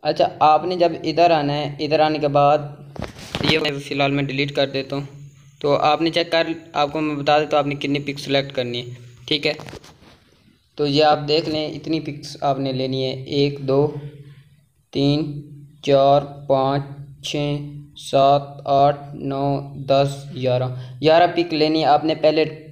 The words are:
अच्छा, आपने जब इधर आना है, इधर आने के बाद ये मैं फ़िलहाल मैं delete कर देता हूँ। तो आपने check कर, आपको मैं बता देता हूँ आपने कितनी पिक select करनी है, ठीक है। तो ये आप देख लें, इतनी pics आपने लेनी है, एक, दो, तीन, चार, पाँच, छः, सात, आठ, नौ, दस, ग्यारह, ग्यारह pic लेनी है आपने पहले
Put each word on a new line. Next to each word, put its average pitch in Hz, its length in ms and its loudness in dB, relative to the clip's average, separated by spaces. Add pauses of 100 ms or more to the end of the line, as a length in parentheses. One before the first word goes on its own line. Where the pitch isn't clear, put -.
अच्छा, 151 200 2 (180)
आपने 156 340 4
जब 170 280 2
इधर 160 260 4
आना 143 220 2
है, 147 280 -4
इधर 151 200 2
आने 156 180 2
के 151 100 0
बाद 143 720 0 (420)
ये 160 160 2
मैं 151 200 -2
फ़िलहाल 139 320 0
मैं 139 140 0
delete 139 260 -2
कर 139 180 0
देता 135 260 -6
हूँ। 139 120 -6 (540)
तो 143 120 2 (100)
आपने 156 280 2
check 170 200 -2
कर, 160 220 0 (220)
आपको 147 260 0
मैं 151 160 -4
बता 147 220 4
देता 151 180 0
हूँ 147 60 2
आपने 143 120 -2
कितनी 143 260 -2
पिक 143 180 -8
select 139 320 -2
करनी 123 300 -4
है, - 140 -14 (320)
ठीक 147 180 -2
है। 147 100 -2 (1200)
तो 147 80 0
ये 143 180 2
आप 151 220 6
देख 151 220 0
लें, 156 240 -4
इतनी 156 300 -4
pics 143 420 -12
आपने 135 300 -2
लेनी 131 300 -4
है, 131 100 -4 (220)
एक, 143 300 0
दो, 139 220 2 (1040)
तीन, 143 300 2 (600)
चार, 139 380 6 (260)
पाँच, 139 340 2 (400)
छः, 147 340 -4 (420)
सात, 139 680 2
आठ, 143 300 4 (160)
नौ, 139 440 -4 (280)
दस, 139 360 2 (100)
ग्यारह, 127 440 -2 (220)
ग्यारह 170 360 6
pic 170 180 -2
लेनी 156 280 2
है 147 60 2
आपने 147 300 4
पहले 156 280 4 (260)